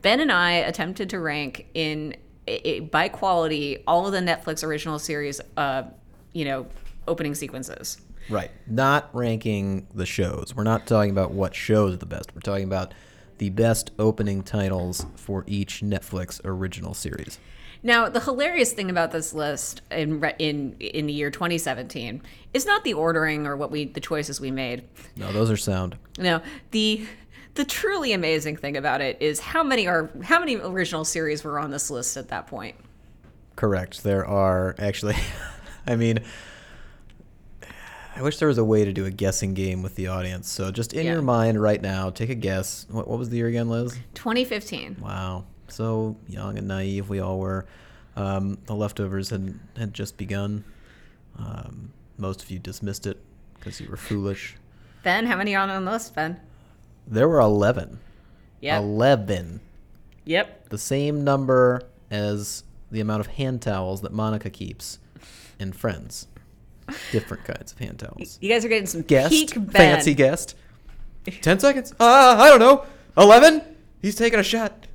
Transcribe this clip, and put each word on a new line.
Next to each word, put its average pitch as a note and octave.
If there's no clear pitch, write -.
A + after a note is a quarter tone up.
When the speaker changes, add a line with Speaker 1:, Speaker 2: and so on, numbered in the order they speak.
Speaker 1:
Ben A3
and D4+
I F3
attempted F3
to G3
rank D3
in, D3+
i-, -
i-, C#3+
by D#3+
quality D#3
all E3+
of G3
the F#3+
Netflix E3
original D#3
series, D3
uh, C3+
you D#3+
know, C3+
opening D#3
sequences. -
Speaker 2:
Right. G2+
Not C3+
ranking G#2+
the F#2+
shows. -
We're G#2+
not A2+
talking G#2
about F#2+
what F#2+
shows G#2+
are F2+
the F2+
best. -
We're E2+
talking G2
about F#2+
the G#2
best A2+
opening G#2
titles F#2
for G2
each G2
Netflix F#2+
original F#2
series. -
Speaker 1:
Now, A#3
the A#3+
hilarious C4+
thing F#3+
about E3+
this D#3+
list D3+
in D#3
re-, D3+
in, D3
in -
the D3
year D3
twenty E3+
seventeen B2
is C#4
not G#4
the A3+
ordering D#3
or C#3+
what C#3+
we, D3
the C#3+
choices D3
we C3
made. B2+
Speaker 2:
No, G2
those A2
are G#2+
sound. F#2
Speaker 1:
No, E3+
the, G#3+
the C#4+
truly F4
amazing D#3
thing C#3+
about C#3
it C3+
is D3+
how -
many B3+
are, E3
how E4
many D4+
original F3
series D3+
were D3
on D3
this C#3+
list B2
at C3
that -
point. G#2+
Speaker 2:
Correct. F#2+
There G2
are F#2+
actually, G#2
<laughs> -
I A#2+
mean, A2+
I -
wish D3
there D#3
was B2+
a A2+
way G#2+
to G2
do F#2+
a F#2+
guessing F#2+
game F#2
with F#2
the F#2+
audience. F#2
So F#2+
just A2+
in D#3+
Speaker 1:
Yeah. E3+
Speaker 2:
your E3
mind A2+
right G#2
now, F#2+
take A2+
a C3
guess. F#2+
What, A2+
what A#2
was A#2+
the A#2+
year A#2
again, A#2
Liz? A#2+
Speaker 1:
Twenty B3
fifteen. G#3
Speaker 2:
Wow. F#2+
So A2
young G2+
and G2+
naive G2
we G2
all F#2
were. F#2+
Um, G2
The A2
Leftovers G2
had, F#2+
had A2
just -
begun. G2+
Um, -
most F#2+
of -
you F#2
dismissed -
it G2
'cause -
you -
were -
foolish. G2+
Speaker 1:
Ben, G3
how A3+
many G3+
are G3
on F#3+
the F#3
list, A3+
Ben? D#3+
Speaker 2:
There A#2
were D#3+
eleven. G#2+
Speaker 1:
Yep. D3
Speaker 2:
Eleven. G#2
Speaker 1:
Yep. -
Speaker 2:
The -
same C#3+
number B2+
as G#2
the A2
amount G#2+
of G#2+
hand C3
towels F#2+
that G#2
Monica G#2+
keeps -
in F#2+
Friends. -
Different -
kinds -
of -
hand -
towels. -
Speaker 1:
You F#3+
guys A3+
are -
getting A3
some E3
Speaker 2:
Guest? C#3+
Speaker 1:
peak D#4
Ben. G#3
Speaker 2:
Fancy E3+
guest? C#3
Ten F#3+
seconds? C#4
Uh, B3
I C4
don't C4+
know. C4+
Eleven? B3
He's G3+
taking A3+
a G3+
shot. A3